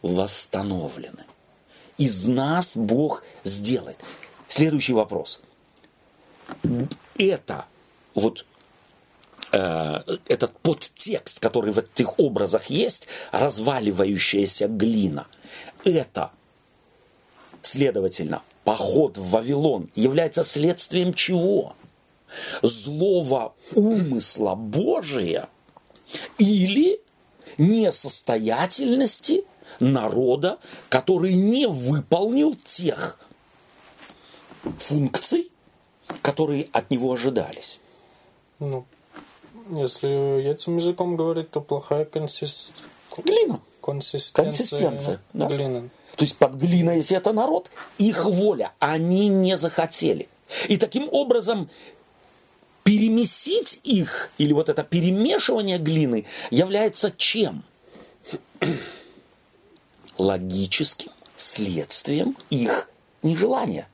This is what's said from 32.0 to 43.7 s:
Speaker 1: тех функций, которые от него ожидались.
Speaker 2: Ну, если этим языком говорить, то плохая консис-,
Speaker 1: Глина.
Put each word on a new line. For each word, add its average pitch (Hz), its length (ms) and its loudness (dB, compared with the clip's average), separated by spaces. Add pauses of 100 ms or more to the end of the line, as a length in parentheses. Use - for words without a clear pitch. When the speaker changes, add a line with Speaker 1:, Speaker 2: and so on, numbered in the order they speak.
Speaker 1:
тех - 540 -4 (1600)
функций, 147 720 -2 (720)
которые 147 500 -2
от - 200 -4
него 127 220 0
ожидались. 120 640 -4 (800)
Speaker 2:
Ну, 135 260 -6 (840)
если 139 800 0
этим 170 280 -2
языком 175 380 0
говорить, 165 360 -2
то 151 100 -2
плохая 147 440 -2
консис-, - 680 -6 (520)
Speaker 1:
Глина. 392 360 2 (220)